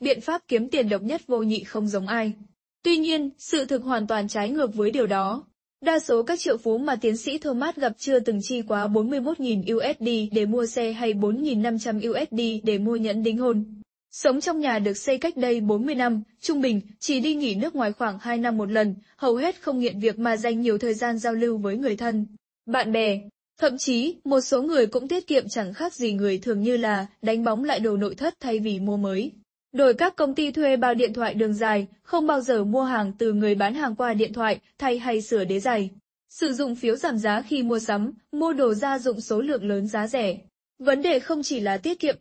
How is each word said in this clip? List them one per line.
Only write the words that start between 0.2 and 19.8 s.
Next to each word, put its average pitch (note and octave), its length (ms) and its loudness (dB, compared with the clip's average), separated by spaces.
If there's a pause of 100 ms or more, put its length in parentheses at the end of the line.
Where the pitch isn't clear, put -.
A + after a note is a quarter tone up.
pháp E4 280 -4
kiếm A#3+ 200 2
tiền B3+ 200 2
độc G3 140 0
nhất D4 240 -4
vô A#3 160 0
nhị G#3+ 220 0
không G#3+ 240 -4
giống G3 180 -2
ai. A3 260 -2 (500)
Tuy E4+ 140 4
nhiên, D#4 420 0
sự D4 260 -2
thực B3+ 180 -2
hoàn A#3+ 240 0
toàn G#3 220 -2
trái G#3 220 -2
ngược C4+ 240 0
với G#3 160 2
điều B3+ 160 0
đó. G3 380 -2 (360)
Đa D#4+ 180 2
số A#3 240 2
các E4+ 160 -2
triệu C4+ 180 0
phú A3+ 220 -2
mà C#4 180 -2
tiến A3 200 0
sĩ C#4+ 220 -6
Thomas C#4+ 380 -2
gặp C4 220 0
chưa C4 220 2
từng A3 220 0
chi A#3+ 200 -4
quá G#3 240 -2
bốn G#3+ 240 2
mươi C#4 100 -2
mốt D4+ 200 -4
nghìn A3 260 0
U A3+ 140 0
S C4 200 -2
D A3+ 80 -2 (240)
để G#3 140 2
mua A#3 200 0
xe A3+ 260 -2
hay A3+ 200 -2
bốn G#3 300 0
nghìn A#3+ 200 0
năm A3+ 160 0
trăm G#3+ 220 -4
U A3+ 120 -2 (180)
S A3 40 -6
D A#3 60 -2 (220)
để G#3+ 160 2
mua A3+ 180 0
nhẫn A3 260 -2
đính A3+ 160 0
hôn. A#3 260 2 (460)
Sống C#4+ 300 2
trong D#4+ 200 -2
nhà B3+ 180 2
được G#3 180 0
xây C4 220 0
cách E4 180 -2
đây A#3+ 240 2
bốn G#3+ 260 2
mươi D4+ 80 -2
năm, A#3+ 280 0 (180)
trung D4 200 0
bình, A#3 200 2 (180)
chỉ C4+ 220 0
đi D4+ 140 2
nghỉ C4+ 200 -2
nước D4 220 -2
ngoài G#3+ 160 0
khoảng G#3 260 -4
hai A#3 200 -4
năm A#3 180 0
một G3+ 140 0
lần, G#3+ 240 2 (220)
hầu A#3+ 200 2
hết E4 260 -2
không C4+ 160 -2
nghiện A3 220 -2